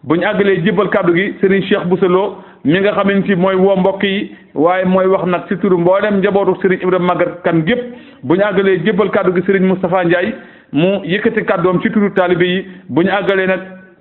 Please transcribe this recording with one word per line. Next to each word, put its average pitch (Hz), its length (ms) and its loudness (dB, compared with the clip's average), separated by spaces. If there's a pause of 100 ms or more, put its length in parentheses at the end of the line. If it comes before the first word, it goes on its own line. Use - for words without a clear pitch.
Bu 147 140 -2
ñu 175 100 -2
àggalee 196 380 0
jébbal 202 260 0
kàddu 180 240 0
gi 190 260 -2
Serigne 190 280 2
Cheikh 190 180 0
Bousso 185 220 0
Lo, 190 300 0 (260)
mi 165 160 2
nga 202 120 2
xamante 196 360 0
ni 196 80 2
mooy 185 180 0
woo 190 220 2
mbokk 190 260 0
yi, 202 300 -4 (220)
waaye 180 300 0
mooy 185 220 2
wax 190 200 2
nag 175 220 -2
ci 196 100 -2
turu 185 200 2
mbooleem 196 400 2
njabootu 185 420 0
Serigne 185 220 0
Ibrahima 180 320 0
Maguette 175 300 -2
Kane 165 200 0
gépp. 247 160 0 (420)
Bu 127 120 0
ñu 190 80 2
àggalee 190 420 0
jébbal 196 260 0
kàddu 185 240 0
gi 185 120 0
Serigne 190 220 2
Moustapha 185 360 0
Ndiaye, 180 300 0 (380)
mu 185 320 0
yëkkati 214 420 -2
kàddoom 180 340 0
ci - 100 -2
turu 202 220 0
taalibe 180 320 2
yi. 185 220 -2 (220)
Bu 139 140 0
ñu 190 80 2
àggalee 190 360 0
nag 185 140 -2 (400)